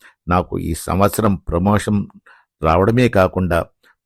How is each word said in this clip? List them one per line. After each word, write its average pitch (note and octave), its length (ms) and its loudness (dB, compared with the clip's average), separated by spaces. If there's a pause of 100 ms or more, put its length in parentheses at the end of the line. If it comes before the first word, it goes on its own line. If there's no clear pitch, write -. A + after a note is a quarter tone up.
(260)
నాకు F2 320 -2
ఈ E2 140 -6 (140)
సంవత్సరం G2+ 460 0 (160)
ప్రమోషన్ G2+ 520 0 (600)
రావడమే G2 460 2
కాకుండా F#2 500 0 (480)